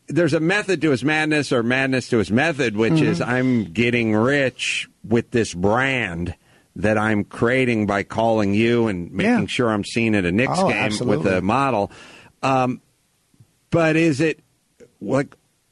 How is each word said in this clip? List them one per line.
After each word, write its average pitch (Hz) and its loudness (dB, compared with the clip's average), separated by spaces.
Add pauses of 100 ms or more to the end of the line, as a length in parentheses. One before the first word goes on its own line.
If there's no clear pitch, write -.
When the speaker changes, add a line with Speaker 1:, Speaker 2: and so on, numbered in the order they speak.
Speaker 1:
there's 147 0
a 165 0
method 185 0
to 156 2
his 123 0
madness 151 0
or 123 2
madness 131 -2
to 120 2
his 92 0
method, 131 0
which 113 2
Speaker 2:
Mm-hmm. 156 2
Speaker 1:
is, 170 0
"I'm 123 0
getting 117 0
rich 131 -2 (160)
with 113 -2
this 110 -2
brand 101 -2 (420)
that 107 0
I'm 107 0
creating 120 0
by 101 0
calling 110 0
you 117 2
and 90 -6
making 190 0
Speaker 2:
Yeah. 139 -2
Speaker 1:
sure 120 -2
I'm 104 0
seen 113 0
at 101 2
a 87 0
Knicks 127 0
Speaker 2:
Oh, 185 2
Speaker 1:
game 117 0
Speaker 2:
absolutely. 107 -2
Speaker 1:
with 95 2
a 90 0
model." 113 0 (520)
Um, 127 0 (880)
but 160 2
is 160 2
it, 160 0 (600)
like, 131 -4 (380)